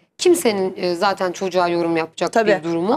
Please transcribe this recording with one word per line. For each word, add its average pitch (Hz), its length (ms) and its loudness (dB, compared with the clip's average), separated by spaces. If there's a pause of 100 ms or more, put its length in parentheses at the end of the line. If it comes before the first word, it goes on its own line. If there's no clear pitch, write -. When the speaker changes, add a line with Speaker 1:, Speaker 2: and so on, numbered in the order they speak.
(180)
Speaker 1:
Kimsenin, 202 580 2
e, 180 180 -2
zaten 190 380 -2
çocuğa 180 360 0
yorum 170 280 0
yapacak 165 360 -4
Speaker 2:
Tabii. 214 260 4
Speaker 1:
bir 151 120 -12
durumu. 175 260 0